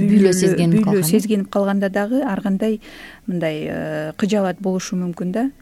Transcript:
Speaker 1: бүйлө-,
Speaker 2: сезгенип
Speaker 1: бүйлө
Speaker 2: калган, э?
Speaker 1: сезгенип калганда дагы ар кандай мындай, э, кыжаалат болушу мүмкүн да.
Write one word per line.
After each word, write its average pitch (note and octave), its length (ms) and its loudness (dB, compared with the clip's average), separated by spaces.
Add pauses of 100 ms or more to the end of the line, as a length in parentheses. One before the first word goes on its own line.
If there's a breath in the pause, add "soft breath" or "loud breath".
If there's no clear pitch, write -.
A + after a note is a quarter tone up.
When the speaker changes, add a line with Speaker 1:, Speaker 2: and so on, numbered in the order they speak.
Speaker 1:
бүйлө-, G3 240 6
Speaker 2:
сезгенип F3 460 4
Speaker 1:
бүйлө A3 60 4
Speaker 2:
калган, G3+ 160 2
э? - 20 0
Speaker 1:
сезгенип G3+ 480 0
калганда G3 380 0
дагы G#3 340 -2
ар A#3 180 -2
кандай G#3+ 380 -2 (480 loud breath)
мындай, D#3 420 -4
э, D#3 480 -6
кыжаалат F#3+ 420 0
болушу F#3 360 -4
мүмкүн F3+ 360 -6
да. A#3+ 200 -2 (100)